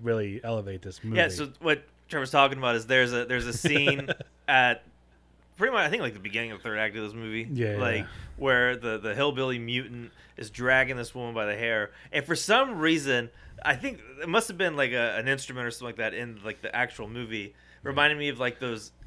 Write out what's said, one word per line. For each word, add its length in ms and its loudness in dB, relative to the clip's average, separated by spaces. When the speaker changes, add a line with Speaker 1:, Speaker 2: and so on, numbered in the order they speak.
Speaker 1:
really 400 -2
elevate 380 -4
this 240 -14
movie. 140 0
Speaker 2:
Yeah, 100 6
so 220 -4
what 240 2
Trevor's 220 -4
talking 260 6
about 200 2
is 100 -2
there's 260 6
a, 140 0
there's 200 0
a 60 -4
scene 560 2
Speaker 1:
<laughs> 200 -14
Speaker 2:
at 340 6
pretty 160 0
much, 140 4
I 40 0
think, 120 -2
like, 120 -2
the 60 -14
beginning 320 -4
of 60 -12
the 60 -18
third 140 -4
act 180 -2
of 80 -4
this 100 -8
movie. 380 -6
Speaker 1:
Yeah, 200 0
yeah, 60 -2
Speaker 2:
Like, 200 0
Speaker 1:
yeah. 80 -4
Speaker 2:
where 400 4
the, 220 -4
the 160 -4
hillbilly 440 0
mutant 540 -6
is 140 -12
dragging 460 2
this 180 -8
woman 200 -8
by 120 0
the 100 0
hair. 340 -2
And 120 -2
for 120 0
some 420 2
reason, 520 2
I 120 4
think 240 -8
it 60 -6
must 200 2
have 100 -10
been, 180 0
like, 160 2
a, 260 2
an 100 -2
instrument 380 -2
or 40 -4
something 180 -10
like 80 -10
that 180 -2
in, 300 -8
like, 180 -8
the 120 -8
actual 340 -4
movie. 460 -8
Reminded 360 4
me 120 0
of, 100 -6
like, 200 -2
those 320 -6